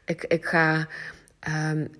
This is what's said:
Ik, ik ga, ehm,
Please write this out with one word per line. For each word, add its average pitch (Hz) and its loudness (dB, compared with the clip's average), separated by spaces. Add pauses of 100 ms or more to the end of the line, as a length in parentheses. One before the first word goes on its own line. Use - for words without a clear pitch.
Ik, - -4
ik 165 2
ga, 160 4 (540)
ehm, 156 0 (140)